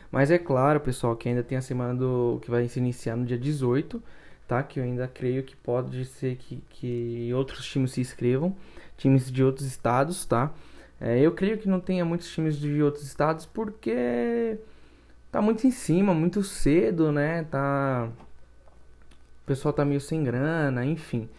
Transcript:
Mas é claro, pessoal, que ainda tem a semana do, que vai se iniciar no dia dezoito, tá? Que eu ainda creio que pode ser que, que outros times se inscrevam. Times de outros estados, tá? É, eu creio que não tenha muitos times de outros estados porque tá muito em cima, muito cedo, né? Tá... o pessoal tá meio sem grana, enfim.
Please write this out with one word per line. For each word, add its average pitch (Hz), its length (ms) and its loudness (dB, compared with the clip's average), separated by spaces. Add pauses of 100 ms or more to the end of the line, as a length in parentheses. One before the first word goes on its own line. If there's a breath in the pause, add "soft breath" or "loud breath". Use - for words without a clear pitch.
(100)
Mas 139 200 4
é 175 80 8
claro, 147 400 2
pessoal, 123 380 -2
que 120 140 -4
ainda 120 120 2
tem 127 140 -4
a 131 60 -2
semana 123 320 -4
do, 123 480 0
que - 80 -10
vai 120 180 2
se - 100 -6
iniciar 120 380 -2
no 123 80 0
dia 123 140 -2
dezoito, 139 640 0 (440 loud breath)
tá? 123 160 0
Que 143 180 -8
eu 127 40 -2
ainda 123 240 -2
creio 127 340 -2
que - 140 -18
pode 127 480 -4
ser 127 320 -6
que, 127 320 -14
que 120 640 -6
outros 135 340 -2
times 131 260 0
se 131 100 -2
inscrevam. 131 520 0 (440 loud breath)
Times 131 340 4
de 127 100 2
outros 135 240 2
estados, 135 600 0
tá? 123 260 2 (480 loud breath)
É, 117 180 2
eu 156 140 6
creio 202 260 0
que 202 100 -4
não 185 120 2
tenha 180 240 0
muitos 170 280 -2
times 156 240 0
de 147 240 0
outros 147 240 2
estados 156 400 -2
porque 233 1120 -2 (760 soft breath)
tá - 100 0
muito 220 240 2
em 262 60 6
cima, 185 420 2
muito 175 300 2
cedo, 160 680 2
né? 151 320 0
Tá... 139 640 -2 (1300)
o - 20 -20
pessoal 143 300 -2
tá 147 100 2
meio 143 160 0
sem 160 220 -2
grana, 135 640 0
enfim. 143 420 -4 (100)